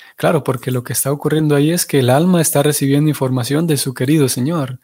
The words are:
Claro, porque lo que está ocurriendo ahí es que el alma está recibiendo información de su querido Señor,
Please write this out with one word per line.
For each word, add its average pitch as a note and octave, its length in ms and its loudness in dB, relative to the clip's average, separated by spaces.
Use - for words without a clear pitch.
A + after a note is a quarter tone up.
Claro, D#3+ 260 0
porque C3 260 -4
lo B2 140 -2
que C3 100 -10
está - 180 -2
ocurriendo D3+ 440 0
ahí D3 160 2
es F3 140 -2
que C#3+ 140 0
el B2 100 2
alma E3+ 320 4
está D3 200 0
recibiendo C#3+ 480 2
información C3 560 -2
de D3+ 120 0
su C3 160 -6
querido C#3 360 0
Señor, B2+ 540 -4